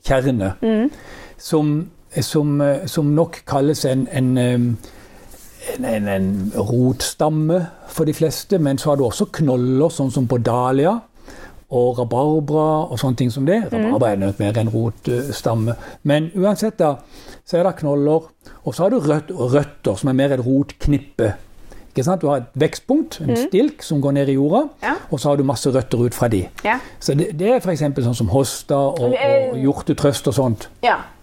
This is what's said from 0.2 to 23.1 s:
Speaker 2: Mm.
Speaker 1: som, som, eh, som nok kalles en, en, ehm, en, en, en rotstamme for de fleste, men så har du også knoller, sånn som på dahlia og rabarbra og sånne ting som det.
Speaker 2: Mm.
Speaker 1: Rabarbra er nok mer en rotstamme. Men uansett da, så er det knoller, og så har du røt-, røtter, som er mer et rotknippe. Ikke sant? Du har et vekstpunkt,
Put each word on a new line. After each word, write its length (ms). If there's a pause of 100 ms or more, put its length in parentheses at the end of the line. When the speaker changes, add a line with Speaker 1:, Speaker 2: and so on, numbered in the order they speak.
Speaker 2:
Mm. 280 (480)
Speaker 1:
som, 520 (300)
som, 400
eh, 260
som 280
nok 320
kalles 380
en, 280
en, 260
ehm, 380 (1000)
en, 60
en, 240
en 480
rotstamme 1080 (220)
for 160
de 100
fleste, 440
men 200
så 120
har 60
du 80
også 280
knoller, 560
sånn 220
som 180
på 100
dahlia 600 (720)
og 280
rabarbra 920
og 80
sånne 180
ting 140
som 160
det. 260
Speaker 2:
Mm. 200
Speaker 1:
Rabarbra 200
er 40
nok 220
mer 200
en 100
rotstamme. 1040 (300)
Men 320
uansett 420
da, 160 (500)
så 140
er 60
det 120
knoller, 540 (340)
og 100
så 100
har 60
du 100
røt-, 340
røtter, 640
som 100
er 40
mer 200
et 140
rotknippe. 880 (540)
Ikke 160
sant? 180
Du 60
har 80
et 180
vekstpunkt, 640